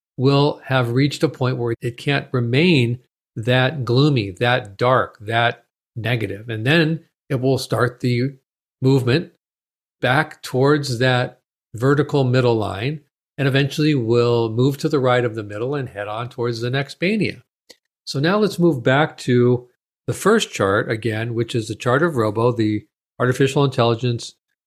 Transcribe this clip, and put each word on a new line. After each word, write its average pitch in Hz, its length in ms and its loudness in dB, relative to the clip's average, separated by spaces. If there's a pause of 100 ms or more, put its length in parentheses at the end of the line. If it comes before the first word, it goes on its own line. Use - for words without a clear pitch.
(180)
will 139 480 2
have 123 280 0
reached 139 280 0
a 160 80 2
point 127 280 -4
where 120 220 -4
it 123 180 -8
can't 143 340 -2
remain 123 680 2 (380)
that 127 500 0
gloomy, 123 460 2
that 120 480 -2
dark, 123 420 2
that 117 440 -2 (300)
negative. 110 540 -4
And 110 160 -6
then 160 400 2 (240)
it 135 100 -2
will 127 200 0
start 120 400 -2
the 127 360 -2 (460)
movement 131 500 2 (720)
back 135 400 0
towards 135 560 0
that 127 440 0 (340)
vertical 139 480 0
middle 123 320 2
line, 107 460 -4 (360)
and 139 100 -2
eventually 143 460 0
we'll 117 560 2
move 127 300 0
to 156 100 -4
the 147 100 0
right 123 240 2
of 110 120 -4
the 110 80 -8
middle 107 320 -6
and 131 140 -8
head 101 180 -10
on 113 220 -8
towards 120 320 -6
the 123 100 -4
next 139 280 -6
mania. 170 440 -2 (640)
So - 140 -6
now 175 180 2
let's 208 200 0
move 165 260 2
back 139 360 2
to 123 480 2 (400)
the 120 60 -2
first 208 380 0
chart 101 380 0
again, 113 440 -4
which 117 200 -4
is 110 140 -2
the 107 80 -8
chart 131 260 0
of 165 140 0
Robo, 113 380 0
the 107 340 -2 (320)
artificial 131 460 2
intelligence 120 680 0 (320)